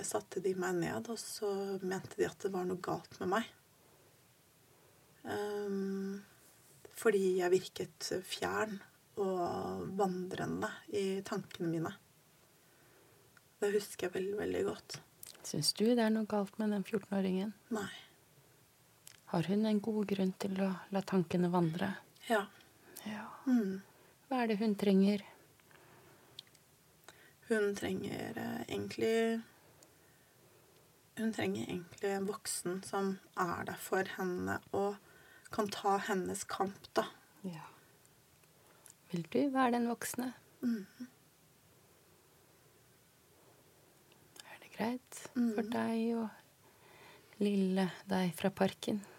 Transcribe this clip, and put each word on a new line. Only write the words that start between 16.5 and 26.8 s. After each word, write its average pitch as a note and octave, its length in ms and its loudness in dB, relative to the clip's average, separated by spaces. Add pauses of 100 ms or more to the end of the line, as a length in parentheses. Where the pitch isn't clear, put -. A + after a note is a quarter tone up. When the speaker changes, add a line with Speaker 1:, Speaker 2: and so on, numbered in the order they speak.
Speaker 2:
med G#3+ 120 2
den G3 140 0
fjortenåringen? G3 680 0 (180)
Speaker 1:
Nei. G#3 200 -2 (1400)
Speaker 2:
Har E3+ 160 2
hun G3+ 240 2
en G#3+ 140 4
god G#3+ 260 0
grunn G3 320 2
til G3 240 -4
å F#3+ 160 0 (140)
la F#3+ 100 0
tankene F3 480 2
vandre? F3 460 2 (320)
Speaker 1:
Ja. G#3 180 2 (580)
Speaker 2:
Ja. G#3+ 220 -10 (200)
Speaker 1:
Mm. G3 360 4 (480)
Speaker 2:
Hva B3+ 120 2
er A#3 60 4
det G#3+ 100 2
hun G#3+ 160 4
trenger? G3+ 480 6 (2250)